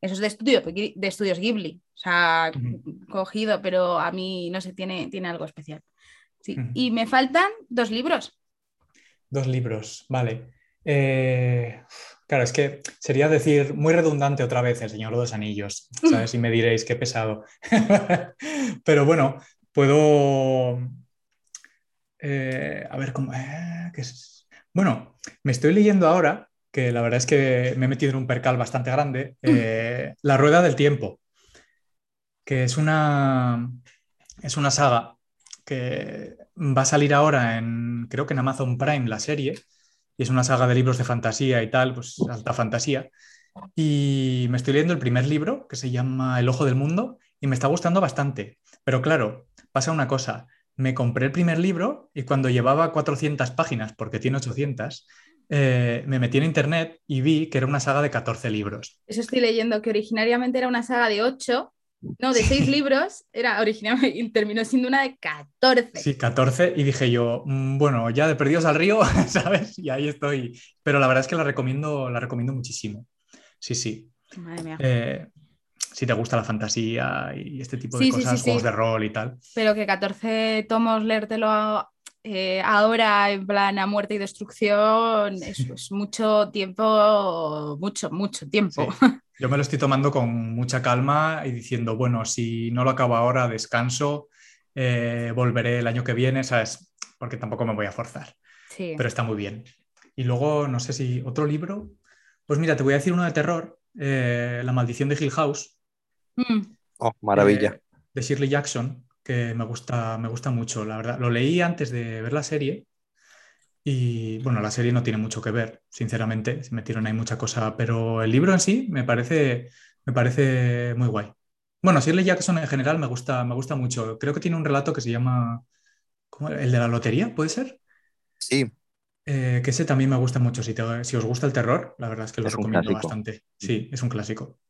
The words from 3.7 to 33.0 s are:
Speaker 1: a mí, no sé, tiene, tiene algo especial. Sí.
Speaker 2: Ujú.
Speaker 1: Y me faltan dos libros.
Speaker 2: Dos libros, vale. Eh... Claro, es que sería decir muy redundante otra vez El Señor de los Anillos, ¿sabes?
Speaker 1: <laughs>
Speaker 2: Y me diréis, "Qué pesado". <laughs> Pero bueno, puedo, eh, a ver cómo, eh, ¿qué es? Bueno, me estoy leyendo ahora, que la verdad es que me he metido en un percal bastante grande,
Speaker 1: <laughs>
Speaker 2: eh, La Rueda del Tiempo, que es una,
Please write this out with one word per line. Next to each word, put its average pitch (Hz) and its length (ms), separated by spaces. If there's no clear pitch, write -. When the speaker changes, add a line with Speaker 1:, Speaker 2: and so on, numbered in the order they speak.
Speaker 1:
a 170 140
mí, 185 380
no 185 100
sé, 185 120
tiene, 185 380
tiene 185 180
algo 160 160
especial. 151 360
Sí. - 180
Speaker 2:
Ujú. 123 160
Speaker 1:
Y 247 160
me 226 160
faltan 269 440
dos 233 220
libros. 254 480
Speaker 2:
Dos 131 160
libros, 123 600
vale. 117 440
Eh... 127 1000
Claro, 135 180
es 123 80
que 139 300
sería 143 300
decir 147 460
muy 151 200
redundante 143 480
otra 123 200
vez 120 200
El 110 80
Señor 110 220
de 120 60
los 117 140
Anillos, 104 560
¿sabes? 220 240
Speaker 1:
<laughs> - 0
Speaker 2:
Y 123 40
me 117 120
diréis, 113 340
"Qué 120 120
pesado". 110 480
<laughs> - 760
Pero 147 220
bueno, 147 320
puedo, 139 1040
eh, 139 720
a - 80
ver 131 140
cómo, 131 200
eh, 170 640
¿qué 147 80
es? - 460
Bueno, 175 440
me 139 100
estoy 147 200
leyendo 196 360
ahora, 170 420
que 127 220
la 120 100
verdad 117 160
es 123 80
que 131 500
me 127 100
he - 20
metido 135 220
en 131 80
un 131 80
percal 123 300
bastante 123 340
grande, 139 480
Speaker 1:
<laughs> - 40
Speaker 2:
eh, 117 800
La 143 140
Rueda 147 260
del 147 140
Tiempo, 131 440
que 131 200
es 123 120
una, 139 920